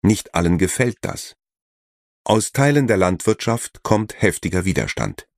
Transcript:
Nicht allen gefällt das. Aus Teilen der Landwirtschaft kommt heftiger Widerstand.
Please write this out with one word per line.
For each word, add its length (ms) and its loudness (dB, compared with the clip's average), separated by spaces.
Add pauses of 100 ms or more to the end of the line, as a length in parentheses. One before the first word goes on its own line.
Nicht 320 0
allen 220 2
gefällt 460 0
das. 340 -12 (880)
Aus 260 0
Teilen 380 2
der 80 4
Landwirtschaft 880 -2
kommt 400 0
heftiger 420 0
Widerstand. 720 -4